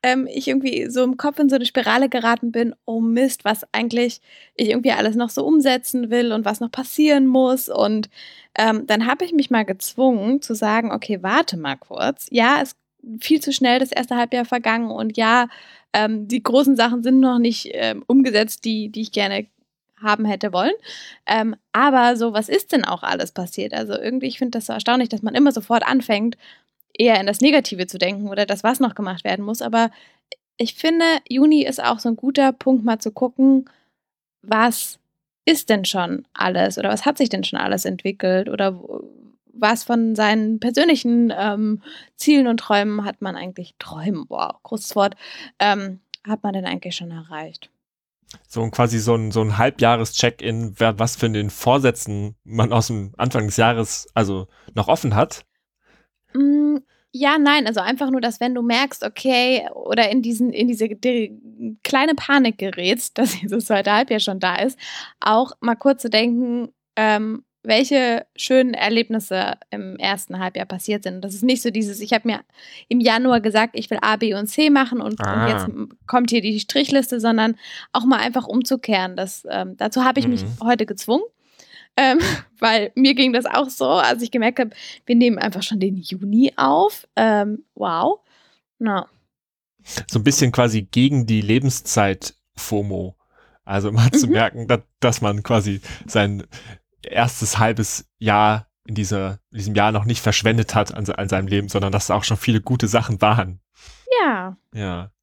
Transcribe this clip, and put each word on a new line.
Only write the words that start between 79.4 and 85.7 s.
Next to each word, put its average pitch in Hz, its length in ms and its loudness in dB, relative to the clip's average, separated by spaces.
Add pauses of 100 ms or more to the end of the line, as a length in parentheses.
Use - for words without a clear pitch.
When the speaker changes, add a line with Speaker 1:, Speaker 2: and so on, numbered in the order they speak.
Speaker 1:
ähm, 185 260 -6
dazu 220 300 -2
hab 254 100 2
ich 233 100 0
mich 240 160 -2
Speaker 2:
Mhm. 151 200 -8
Speaker 1:
heute 226 240 0
gezwungen, 233 380 -2 (720)
ähm, 269 200 4
<laughs> - 400 -4
weil 220 360 2
mir 262 200 6
ging 254 200 2
das 247 100 0
auch 277 240 -2
so, 262 200 -2
als 240 340 2
ich 233 80 -6
gemerkt 240 280 0
hab, 240 100 -2 (360)
wir 247 120 2
nehmen 240 220 4
einfach 208 240 -4
schon 208 180 -4